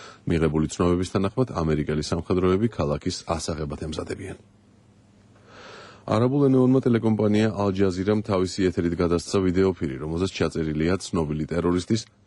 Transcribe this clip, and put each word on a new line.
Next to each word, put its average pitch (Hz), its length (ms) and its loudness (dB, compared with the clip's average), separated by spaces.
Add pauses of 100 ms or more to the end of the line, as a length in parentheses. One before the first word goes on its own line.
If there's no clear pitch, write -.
(240)
მიღებული 78 420 2
ცნობების 90 480 -2
თანახმად, 104 400 -2
ამერიკელი 78 500 -2
სამხედროები 92 640 0
ქალაქის 76 580 -4
ასაღებად 78 560 -6
ემზადებიან. - 560 -10 (1700)
არაბულენოვანმა 131 760 4
ტელეკომპანია 110 680 4
ალ 101 180 0
ჯაზირამ 98 540 0
თავისი 95 420 0
ეთერით 87 300 0
გადასცა 85 420 0
ვიდეო 95 360 2
ფირი, 73 260 -6
რომელზეც 82 340 -4
ჩაწერილია 80 640 0
ცნობილი 78 500 -4
ტერორისტის, 87 560 0 (260)